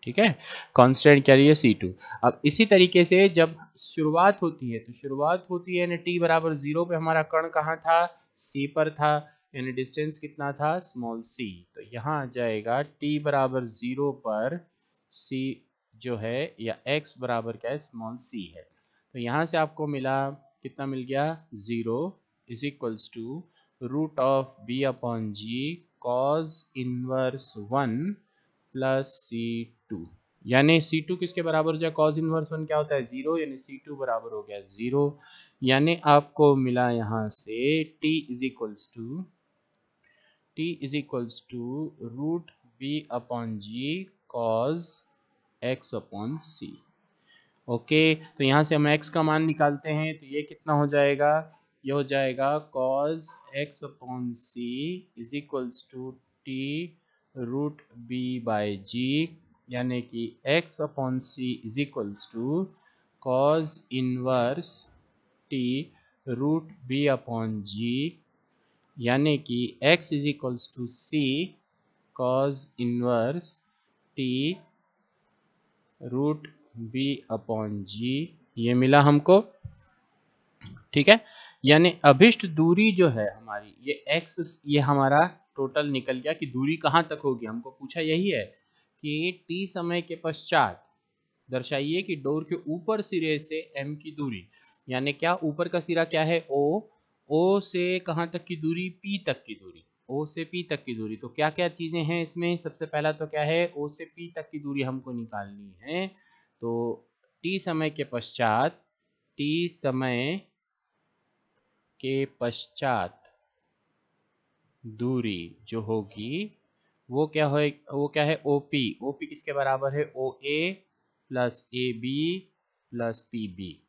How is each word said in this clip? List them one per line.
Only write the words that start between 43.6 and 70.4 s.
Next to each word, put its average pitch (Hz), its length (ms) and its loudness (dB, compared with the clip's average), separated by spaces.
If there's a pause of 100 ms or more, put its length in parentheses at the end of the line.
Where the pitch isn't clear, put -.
G 135 480 -6 (200)
cos 123 580 0 (760)
X 127 320 -4
upon 110 500 -8
C। - 260 -12 (1000)
ओके, 156 460 4
तो 156 300 -4
यहाँ 143 200 6
से 156 100 0
हम 147 140 4
एक्स 151 220 2
का 165 120 2
मान 156 200 2
निकालते 151 480 0
हैं, 156 280 -2
तो 151 80 -20
ये 143 160 -4
कितना 156 300 -6
हो 147 140 4
जाएगा? 143 460 4 (520)
ये 135 80 -4
हो 143 100 0
जाएगा 135 460 0 (220)
cos 143 560 -2 (340)
X 147 240 -8
upon 127 520 -10
C 120 280 -12 (540)
is 117 160 -14
equals 143 480 -8 (100)
to 131 200 -12 (340)
T 131 100 -8 (800)
root 139 480 -6 (260)
B 127 120 -6 (280)
by 107 160 0 (200)
G, 120 180 -4 (680)
यानी 123 340 -4
कि 117 220 -8 (280)
X 165 340 -2
upon 131 360 -4
C 127 300 -4 (140)
is 113 120 -6
equals 110 540 -6
to 139 320 -2 (580)
cos 147 560 2 (160)
inverse 127 760 0 (800)
T 135 120 -2 (640)
root 151 480 -2 (160)
B 143 220 0
upon 113 540 -4
G, 107 260 -4 (1040)
यानी 139 420 4
कि 120 480 -4
X 165 260 4
is 143 140 -2
equals 135 420 -6